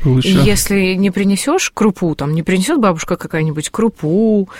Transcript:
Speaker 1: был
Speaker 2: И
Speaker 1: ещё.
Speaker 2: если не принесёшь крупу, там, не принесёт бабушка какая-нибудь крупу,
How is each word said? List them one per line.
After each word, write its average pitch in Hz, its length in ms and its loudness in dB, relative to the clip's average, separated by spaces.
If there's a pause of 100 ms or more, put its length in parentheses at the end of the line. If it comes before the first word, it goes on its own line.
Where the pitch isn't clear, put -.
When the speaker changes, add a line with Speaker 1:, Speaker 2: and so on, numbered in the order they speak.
Speaker 1:
был 127 160 2
Speaker 2:
И 127 80 0
Speaker 1:
ещё. 190 160 4
Speaker 2:
если 196 500 0
не 196 160 0
принесёшь 202 640 -2
крупу, 185 400 0
там, 147 220 -4
не 165 80 -2
принесёт 190 360 0
бабушка 180 380 0
какая-нибудь 156 540 -4
крупу, 208 800 0 (100)